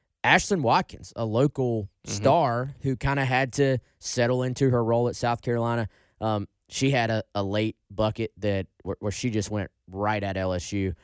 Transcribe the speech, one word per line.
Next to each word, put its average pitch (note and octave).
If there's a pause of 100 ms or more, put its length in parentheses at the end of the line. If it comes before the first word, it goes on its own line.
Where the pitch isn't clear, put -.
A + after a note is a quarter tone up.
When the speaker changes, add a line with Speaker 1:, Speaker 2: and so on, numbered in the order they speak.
(240)
Speaker 1:
Ashton E3
Watkins, C#3+
a A#2
local A#2 (180)
Speaker 2:
Mm-hmm. -
Speaker 1:
star B2+
who C3+
kinda C#3
had B2+
to C3+ (220)
settle B2+
into B2+
her A#2+
role A#2
at -
South A#2+
Carolina. A#2 (340)
Um, G#2+ (200)
she -
had A#2
a, A2 (120)
a G2+
late G#2+ (140)
bucket G#2+
that G2 (160)
where, F#2+
where G#2
she B2+
just G#2+
went G#2 (180)
right G#2
at G2
L F#2+
S F2+
U F#2+